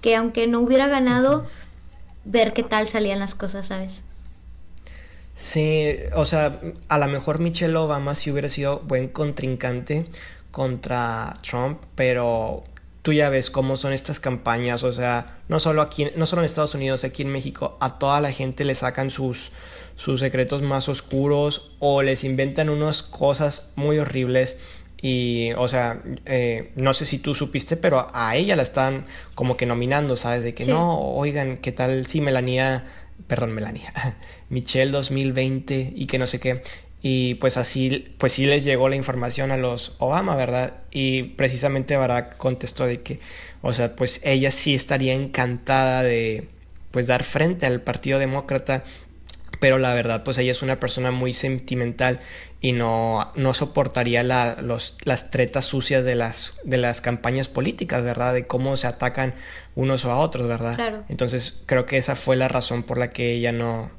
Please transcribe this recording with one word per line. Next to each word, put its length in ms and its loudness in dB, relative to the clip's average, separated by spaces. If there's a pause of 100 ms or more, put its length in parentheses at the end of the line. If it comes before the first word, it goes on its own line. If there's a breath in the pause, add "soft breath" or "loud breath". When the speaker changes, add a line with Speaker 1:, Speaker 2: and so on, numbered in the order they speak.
Speaker 1:
que 140 6
aunque 320 2
no 120 4
hubiera 280 6
ganado, 520 4
Speaker 2:
Ujú. 80 -6 (760 loud breath)
Speaker 1:
ver 280 4
qué 100 0
tal 240 2
salían 320 0
las 160 -2
cosas, 320 -4
¿sabes? 360 -6 (1300 loud breath)
Speaker 2:
Sí, 640 2 (160)
o 120 2
sea, 360 0 (260)
a 100 4
lo 100 4
mejor 320 0
Michelle 360 2
Obama 400 0
sí 160 -4
hubiera 160 0
sido 320 -2
buen 300 0
contrincante 960 -2 (460 loud breath)
contra 920 -2
Trump, 380 -2 (160)
pero 680 2 (420)
tú 80 4
ya 160 6
ves 220 2
cómo 260 2
son 160 0
estas 260 -4
campañas, 640 0
o 100 2
sea, 460 -2 (100)
no 120 2
solo 240 4
aquí, 320 -2
no 100 2
solo 160 0
en 60 2
Estados 260 0
Unidos, 300 -2
aquí 180 -6
en 80 -2
México, 500 -6
a 200 -2
toda 200 4
la 120 0
gente 340 -4
le 80 2
sacan 380 -2
sus, 400 -4 (440 loud breath)
sus 260 -2
secretos 420 0
más 260 0
oscuros 880 0
o 240 4
les 220 2
inventan 440 0
unas 360 0
cosas 720 0
muy 240 2
horribles. 580 2 (460 loud breath)
Y, 540 0
o 100 2
sea, 340 0 (240)
eh, 500 0
no 200 2
sé 100 -2
si 140 -2
tú 160 -2
supiste, 420 -2
pero 340 2
a 240 0
ella 200 2
la 80 2
están 420 0 (300 loud breath)
como 200 0
que 120 -2
nominando, 480 2
¿sabes? 260 -2
De 140 -4
que 80 -6
Speaker 1:
Sí. 80 2
Speaker 2:
no, 280 4
oigan, 580 -2
¿qué 140 -4
tal 360 0
si 140 0
Melania, 640 2 (420 loud breath)
perdón, 240 0
Melania, 420 -8
<laughs> 560 -8
Michelle 420 2
dos 200 0
mil 200 0
veinte 640 -2
y 120 -4
que 100 0
no 80 2
sé 140 -2
qué? 240 -2 (440 loud breath)
Y 280 2
pues 220 2
así, 600 -2
pues 160 2
sí 140 2
les 160 4
llegó 260 4
la 60 0
información 560 -2
a 60 2
los 420 -2
Obama, 360 2
¿verdad? 380 0 (160)
Y 340 0
precisamente 720 0
Barack 400 0
contestó 500 -2
de 160 -4
que, 160 -8 (420 loud breath)
o 120 0
sea, 220 0
pues 280 -2
ella 260 4
sí 240 2
estaría 400 2
encantada 880 2
de, 480 0 (400)
pues, 160 0
dar 180 4
frente 440 2
al 140 2
Partido 360 -2
Demócrata, 680 0 (760 loud breath)
pero 180 8
la 160 4
verdad, 300 2
pues 160 -2
ella 120 4
es 120 -2
una 160 0
persona 320 0
muy 220 0
sentimental 880 0 (380 loud breath)
y 120 2
no, 640 2
no 180 2
soportaría 720 2
la, 400 2
los, 400 -4
las 260 0
tretas 360 2
sucias 400 2
de 100 2
las, 480 -4
de 140 2
las 240 2
campañas 480 0
políticas, 540 -2
¿verdad? 300 0
De 140 0
cómo 300 0
se 100 0
atacan 480 0 (400 loud breath)
unos 300 2
a 120 2
otros, 300 2
¿verdad? 280 -2
Speaker 1:
Claro. 320 -2
Speaker 2:
Entonces, 600 -2
creo 180 4
que 140 0
esa 160 0
fue 200 2
la 120 4
razón 340 0
por 160 -4
la 140 0
que 220 -2
ella 180 0
no 480 -2